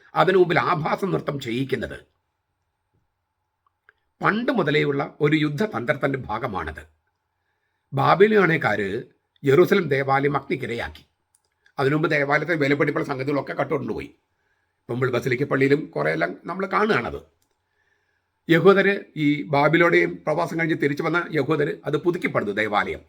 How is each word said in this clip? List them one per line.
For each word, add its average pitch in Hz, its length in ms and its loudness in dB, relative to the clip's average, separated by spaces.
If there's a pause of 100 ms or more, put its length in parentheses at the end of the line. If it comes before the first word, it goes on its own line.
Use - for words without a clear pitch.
(140)
അതിനു 170 240 4
മുമ്പിൽ 165 220 4
ആഭാസ 160 440 -2
നൃത്തം 151 360 -4
ചെയ്യിക്കുന്നത്? 123 580 -6 (2250)
പണ്ട് 220 300 0
മുതലേയുള്ള 147 680 0
ഒരു 147 160 2
യുദ്ധതന്ത്രത്തിന്റെ 143 800 -2
ഭാഗമാണത്. 101 640 -8 (1120)
ബാബിലോണിയക്കാര് 139 1080 2 (420)
ജെറൂസലം 180 440 4
ദേവാലയം 139 480 0
അഗ്നിക്കിരയാക്കി. 120 680 -8 (760)
അതിനുമുമ്പ് 151 320 0
ദേവാലയത്തെ 151 440 0
വിലപിടിപ്പുള്ള 147 520 0
സംഗതികളൊക്കെ 139 460 -4
കട്ടുകൊണ്ടുപോയി. 120 640 -6 (720)
പെമ്പിൾ 123 220 -2
ബസിലിക്ക 123 340 -2
പള്ളിയിലും 139 420 2
കുറേയെല്ലാം 160 580 -4
നമ്മൾ 185 220 -8
കാണുകയാണത്. 175 560 -2 (1300)
യഹൂദര്, 190 500 4 (160)
ഈ 147 260 0
ബാബിലോണിയം 170 720 2
പ്രവാസം 165 440 -4
കഴിഞ്ഞ് 165 220 0
തിരിച്ചു 143 200 0
വന്ന 170 320 -2
യഹൂദര് 151 500 -2
അത് 147 120 -2
പുതുക്കിപ്പടുത്തു 143 560 -2
ദേവാലയം. 98 560 -2